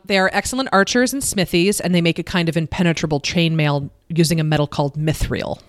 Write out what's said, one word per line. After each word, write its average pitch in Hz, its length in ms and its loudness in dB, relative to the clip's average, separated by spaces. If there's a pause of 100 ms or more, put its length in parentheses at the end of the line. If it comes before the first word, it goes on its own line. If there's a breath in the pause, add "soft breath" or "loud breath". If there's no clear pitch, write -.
they 196 140 0
are 185 140 2
excellent 254 400 -2
archers 220 400 2
and 269 100 -6
smithies, 180 580 0
and 180 120 -2
they 180 80 4
make 170 200 2
a - 20 -4
kind 170 260 -2
of 160 80 0
impenetrable 160 640 0
chainmail 151 680 0 (180)
using 165 300 2
a 156 60 0
metal 151 240 2
called 143 280 -4
mithril. - 720 -4